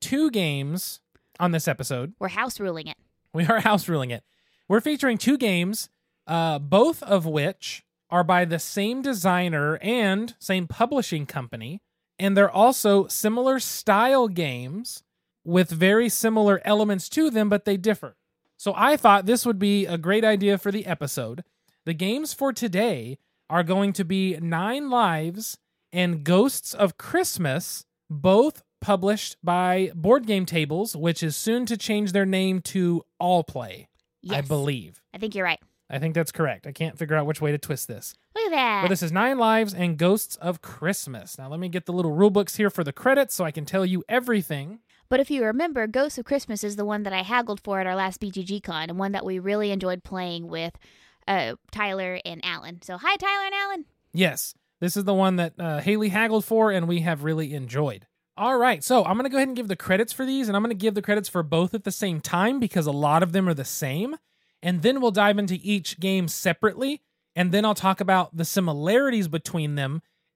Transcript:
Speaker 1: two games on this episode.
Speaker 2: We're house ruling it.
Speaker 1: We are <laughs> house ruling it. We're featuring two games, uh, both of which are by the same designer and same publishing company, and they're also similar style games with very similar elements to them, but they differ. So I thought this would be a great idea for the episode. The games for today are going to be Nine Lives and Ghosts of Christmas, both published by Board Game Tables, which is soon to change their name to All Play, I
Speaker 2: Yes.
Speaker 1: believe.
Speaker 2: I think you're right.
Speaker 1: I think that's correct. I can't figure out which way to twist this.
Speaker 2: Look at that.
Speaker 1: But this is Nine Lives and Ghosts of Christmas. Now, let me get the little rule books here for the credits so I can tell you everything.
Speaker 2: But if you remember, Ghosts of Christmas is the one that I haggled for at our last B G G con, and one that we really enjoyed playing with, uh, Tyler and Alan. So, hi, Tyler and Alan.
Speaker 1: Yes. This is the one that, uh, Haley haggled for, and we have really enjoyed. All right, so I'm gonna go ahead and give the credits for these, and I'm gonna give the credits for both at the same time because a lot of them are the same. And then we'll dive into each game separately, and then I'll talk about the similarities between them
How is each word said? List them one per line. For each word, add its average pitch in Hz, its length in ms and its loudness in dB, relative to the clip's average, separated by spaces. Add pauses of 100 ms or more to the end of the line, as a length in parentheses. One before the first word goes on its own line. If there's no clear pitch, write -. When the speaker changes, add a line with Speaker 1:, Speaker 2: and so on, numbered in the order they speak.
Speaker 1:
two 294 300 0
games 156 720 -4 (400)
on 175 100 2
this 165 160 -2
episode. 135 540 -4
Speaker 2:
We're 190 80 -4
house 220 320 -6
ruling 165 260 -6
it. 156 100 -14 (360)
Speaker 1:
We 160 140 0
are 226 140 4
<laughs> - 20 -2
house 208 260 4
ruling 135 240 -2
it. 113 100 -8 (460)
We're 208 120 4
featuring 269 380 0
two 277 180 4
games, 196 520 0 (400)
uh, 165 320 0
both 202 420 4
of 190 240 2
which 151 560 -2 (260)
are 175 160 2
by 180 200 4
the 165 160 -2
same 226 420 -4
designer 180 800 0
and 214 560 0
same 185 300 -2
publishing 226 580 -2
company, 123 560 -10 (380)
and 196 160 2
they're 202 140 8
also 202 580 6
similar 247 500 0
style 233 680 2
games 156 760 -6 (420)
with 175 260 4
very 196 380 4
similar 214 560 4
elements 208 460 2
to 311 200 2
them, 214 180 2
but 202 160 2
they 202 120 2
differ. 185 400 -2 (420)
So 202 160 -2
I 269 220 4
thought 202 300 6
this 233 180 2
would 226 140 0
be 202 280 4
a 170 120 -2
great 196 260 2
idea 202 320 4
for 196 160 -4
the 208 140 -4
episode. 139 580 -6 (400)
The 165 100 -4
games 220 380 -2
for 269 220 -2
today 180 640 -2 (320)
are 170 120 2
going 196 300 2
to 196 120 -2
be 190 360 0
Nine 196 480 -4
Lives 185 680 0 (340)
and 170 320 0
Ghosts 190 480 2
of 196 240 0
Christmas, 180 880 -2 (240)
both 190 540 4 (180)
published 202 640 0
by 180 500 2
Board 220 320 4
Game 196 200 0
Tables, 165 500 -2
which 160 260 -2
is 156 140 -2
soon 240 300 0
to 226 100 -2
change 208 360 -2
their 196 140 2
name 190 360 0
to 175 420 0 (160)
All 175 240 2
Play, 110 440 -12 (400)
I 196 80 -2
Speaker 2:
Yes. 139 120 -4
Speaker 1:
believe. 139 540 -4 (100)
Speaker 2:
I 180 60 -16
think 208 160 -6
you're 190 100 -2
right. 165 160 -2 (300)
Speaker 1:
I 143 100 -6
think 160 140 -2
that's 165 180 0
correct. 135 340 -4
I 143 60 -10
can't 160 260 -6
figure 156 160 -2
out 151 120 2
which 151 160 -4
way 147 100 0
to 147 60 -2
twist - 280 -8
this. - 280 -14 (200)
Speaker 2:
Look 440 120 -2
at 370 40 -2
that. 240 320 0
Speaker 1:
But 180 60 2
this 185 140 0
is 160 100 -4
Nine 247 260 2
Lives 220 360 2
and 175 240 0
Ghosts 185 380 2
of 170 260 -6
Christmas. - 760 -8
Now, 135 100 -14
let 160 120 -8
me 185 80 -6
get 175 180 -6
the 175 60 -4
little 175 200 0
rule 196 180 6
books 196 260 0
here 202 140 2
for 180 120 -2
the 143 100 -4
credits 269 420 2
so 185 100 -4
I 156 80 -4
can 151 140 -8
tell 190 200 0
you 185 220 0
everything. 208 720 -2 (280)
Speaker 2:
But 262 120 4
if 277 100 -2
you 269 140 0
remember, 254 420 0
Ghosts 269 320 -2
of 240 60 -10
Christmas 233 400 -4
is 208 100 -6
the 208 100 -6
one 208 200 -4
that 196 80 -6
I 185 100 -2
haggled 214 380 -2
for 196 180 -4
at 185 80 -2
our 185 80 -2
last 190 240 -4
B 202 140 -8
G 190 100 -8
G 196 180 -6
con, 160 300 -8
and 175 80 -8
one 196 140 -4
that 196 120 -6
we 185 140 -6
really 202 320 -2
enjoyed 185 320 -4
playing 175 460 -8
with, 165 260 -8 (540)
uh, 147 260 -2 (160)
Tyler 190 540 -4
and 165 200 -12
Alan. 170 380 -10
So, 180 160 -12
hi, 349 160 0
Tyler 392 320 -2
and 392 80 -6
Alan. 392 300 -6 (280)
Speaker 1:
Yes. 160 420 0 (260)
This 175 160 -2
is 202 80 -2
the 196 100 2
one 190 220 2
that, 170 240 -2
uh, 160 200 -4
Haley 214 280 0
haggled 220 360 0
for, 220 280 4
and 170 160 0
we 175 140 0
have 160 200 -2
really 156 320 -2
enjoyed. 127 540 -4 (280)
All 247 220 0
right, 233 240 2
so 240 220 4
I'm 180 120 2
gonna 262 120 -2
go 262 80 -2
ahead 269 120 4
and 254 80 -6
give 233 120 -6
the 185 80 -2
credits 196 360 0
for 262 140 -4
these, 269 220 -2
and 196 80 0
I'm 208 80 2
gonna 233 100 -2
give 202 220 0
the 202 60 -2
credits 208 260 0
for 170 160 -2
both 165 280 0
at 220 120 -6
the 190 80 -4
same 175 280 -4
time 214 380 0
because 185 300 0
a 143 40 0
lot 147 300 2
of 180 80 2
them 185 180 2
are 165 60 0
the 139 100 -6
same. 170 520 -4 (460)
And 175 200 0
then 262 180 2
we'll 233 120 2
dive 202 260 4
into 185 240 -2
each 196 380 -2
game 190 260 0
separately, 214 760 -2 (360)
and 180 160 2
then 208 120 4
I'll 214 120 2
talk 190 240 0
about 185 360 2
the 165 80 -2
similarities 190 840 2
between 151 480 -4
them 143 260 -4 (340)